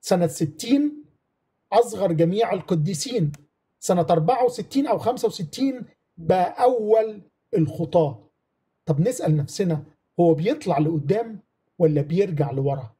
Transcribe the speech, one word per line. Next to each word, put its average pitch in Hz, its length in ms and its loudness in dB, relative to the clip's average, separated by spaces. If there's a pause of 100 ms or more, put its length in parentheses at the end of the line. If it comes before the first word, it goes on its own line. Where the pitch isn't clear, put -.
سنة 175 260 0
ستين 233 760 -2 (680)
أصغر 202 400 2
جميع 175 400 2
القديسين. 175 800 -2 (480)
سنة 175 300 0
أربعة 180 340 2
وستين 240 420 -2
أو 214 120 0
خمسة - 300 -2
وستين 247 560 -4 (320)
بقى 175 460 0
أول 220 600 2 (340)
الخطاة. 147 720 0 (580)
طب 147 140 0
نسأل 180 360 0
نفسنا، 151 480 -2 (360)
هو 170 140 6
بيطلع 190 440 -2
لقدام 170 600 -2 (380)
ولا 151 240 2
بيرجع 156 480 -2
لورا؟ 135 500 -4